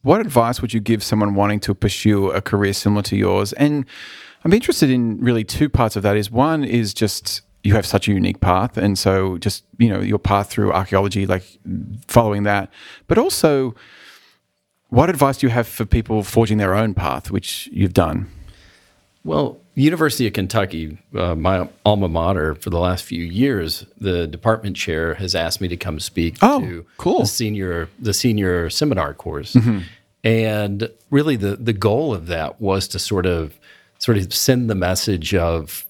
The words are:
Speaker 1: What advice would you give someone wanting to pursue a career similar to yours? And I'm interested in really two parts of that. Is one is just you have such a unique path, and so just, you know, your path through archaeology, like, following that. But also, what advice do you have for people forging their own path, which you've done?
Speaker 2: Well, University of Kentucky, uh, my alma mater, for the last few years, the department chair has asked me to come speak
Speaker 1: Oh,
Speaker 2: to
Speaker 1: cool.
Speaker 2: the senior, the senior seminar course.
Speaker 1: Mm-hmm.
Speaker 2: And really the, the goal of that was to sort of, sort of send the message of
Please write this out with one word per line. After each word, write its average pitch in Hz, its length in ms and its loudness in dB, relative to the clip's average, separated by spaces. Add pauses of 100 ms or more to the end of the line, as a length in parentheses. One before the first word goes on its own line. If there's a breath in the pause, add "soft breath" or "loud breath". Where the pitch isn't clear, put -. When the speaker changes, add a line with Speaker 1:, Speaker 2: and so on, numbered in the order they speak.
Speaker 1:
What 226 220 4
advice 123 400 2
would 110 100 -4
you 113 80 0
give 107 220 0
someone 104 320 0
wanting 101 260 0
to 101 140 -2
pursue 101 560 2
a 73 100 -2
career 101 320 0
similar 101 300 0
to 101 140 -2
yours? 98 380 0
And 147 300 2 (600 loud breath)
I'm 170 100 4
interested 220 340 2
in 120 320 2
really 117 240 2
two - 240 0
parts 117 260 2
of 101 100 -4
that. 101 120 4
Is 104 140 -2
one 143 340 2
is 110 300 0
just - 480 -4 (220)
you 98 100 6
have 98 100 2
such - 240 0
a 104 40 2
unique 95 280 0
path, 92 380 2
and 101 200 2
so 95 400 2
just, - 260 -4 (120)
you 117 120 6
know, 98 120 0
your 98 200 0
path 101 280 2
through 104 240 0
archaeology, 95 540 0
like, 92 160 -2 (640)
following 104 380 2
that. 101 260 0 (380 loud breath)
But 170 100 4
also, 147 560 2 (1120 loud breath)
what 143 220 4
advice 139 280 2
do 139 80 0
you 120 40 4
have 117 160 0
for - 180 -6
people 110 380 2
forging 107 360 2
their 95 160 2
own 107 200 0
path, 67 380 -4
which - 400 -6
you've 92 200 2
done? 85 360 0 (960 soft breath)
Speaker 2:
Well, 151 340 -2 (160)
University 147 540 2
of 98 60 -4
Kentucky, 95 640 -4 (160)
uh, 87 200 -2
my 90 340 0 (160)
alma 101 240 2
mater, 82 460 0
for 104 160 -10
the 87 80 -2
last 90 260 -2
few 85 200 -8
years, 92 600 -2 (160)
the 87 280 -2
department 101 480 -2
chair 82 380 -4
has 90 200 -6
asked 82 260 -4
me 95 60 -4
to 87 100 -4
come 80 220 -8
speak 82 440 -4
Speaker 1:
Oh, 262 180 2
Speaker 2:
to 85 260 -10 (120 soft breath)
Speaker 1:
cool. 330 220 0
Speaker 2:
the - 60 0
senior, 95 640 -4 (100)
the 104 160 -4
senior 92 560 0
seminar 95 420 -2
course. - 420 -10
Speaker 1:
Mm-hmm. 110 260 4 (420 loud breath)
Speaker 2:
And 110 680 -2 (220)
really 143 260 2
the, 101 200 -2
the 117 160 -4
goal 110 420 0
of 82 140 -8
that 82 320 -6
was 98 280 0
to 95 120 -8
sort 95 260 -2
of, 82 320 -2 (400 soft breath)
sort 113 200 2
of 95 140 -4
send 123 380 0
the 104 60 0
message 92 580 -2
of 82 560 -2